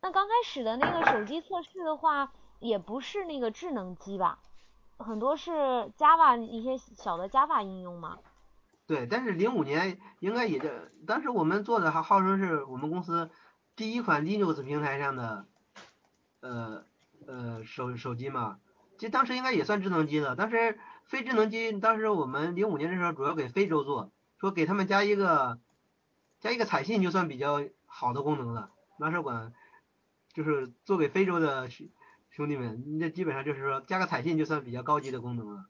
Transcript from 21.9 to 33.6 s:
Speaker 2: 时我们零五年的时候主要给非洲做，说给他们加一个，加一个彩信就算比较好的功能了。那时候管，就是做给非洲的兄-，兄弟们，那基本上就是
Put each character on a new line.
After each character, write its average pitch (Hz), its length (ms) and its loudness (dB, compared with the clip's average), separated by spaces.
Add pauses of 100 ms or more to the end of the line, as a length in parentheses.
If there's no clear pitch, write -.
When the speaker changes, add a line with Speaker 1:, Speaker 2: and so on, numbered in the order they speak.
Speaker 2:
时 220 100 0
我 175 180 2
们 147 300 -2
零 208 140 2
五 156 80 0
年 156 120 0
的 185 60 -2
时 180 80 0
候 170 80 2
主 139 140 -2
要 156 100 2
给 135 140 -2
非 190 180 2
洲 156 160 2
做， 135 260 -4 (300)
说 196 120 0
给 165 140 2
他 180 80 0
们 190 140 2
加 196 160 4
一 202 140 4
个， 143 420 2 (800)
加 226 140 -2
一 247 40 -2
个 233 60 2
彩 143 220 0
信 208 160 2
就 175 100 2
算 180 160 2
比 131 100 -8
较 143 240 2 (240)
好 - 280 -4
的 139 80 -2
功 147 160 2
能 120 160 -6
了。 107 160 -8 (280)
那 156 140 -2
时 175 60 -2
候 170 40 -2
管， 117 320 -6 (800)
就 160 100 -4
是 135 280 0 (140)
做 196 120 2
给 151 120 4
非 190 180 4
洲 175 120 2
的 135 300 0
兄-， 151 180 -16 (440)
兄 147 180 -4
弟 147 80 -2
们， 127 420 -6
那 165 120 0
基 175 120 -6
本 147 120 -2
上 135 100 -6
就 147 80 -2
是 135 80 -6